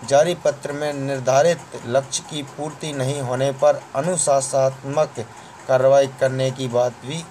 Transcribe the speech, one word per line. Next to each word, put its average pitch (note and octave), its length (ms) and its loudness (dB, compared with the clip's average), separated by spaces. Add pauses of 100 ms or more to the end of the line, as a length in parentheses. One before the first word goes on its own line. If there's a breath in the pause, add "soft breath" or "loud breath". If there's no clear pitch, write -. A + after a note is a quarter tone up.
जारी D#3 260 4
पत्र D3 360 -4
में D3 220 -4
निर्धारित C#3 680 2 (280)
लक्ष्य C3 420 -2
की D3 140 -8
पूर्ति D3 500 -10
नहीं C#3 280 -4
होने B2+ 300 -2
पर C3+ 320 2 (120)
अनुशासनात्मक C#3 1160 0 (540 loud breath)
कार्रवाई C3+ 400 6
करने C3 440 0
की C3 160 -6
बात A#2+ 260 0 (120)
भी D#3+ 260 -8